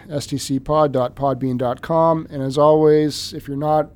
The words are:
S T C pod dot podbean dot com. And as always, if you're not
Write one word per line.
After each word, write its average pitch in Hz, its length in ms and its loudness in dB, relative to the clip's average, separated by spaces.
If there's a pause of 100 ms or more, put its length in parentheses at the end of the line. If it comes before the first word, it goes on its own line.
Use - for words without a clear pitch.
S 147 180 -6
T 139 100 -6
C 135 220 -4
pod 151 320 2
dot 127 240 -2
podbean 131 420 -2
dot 123 240 -4
com. 165 480 0
And 143 140 -8
as 135 140 -4
always, 151 760 4
if 156 140 -14
you're 139 100 -8
not 151 380 0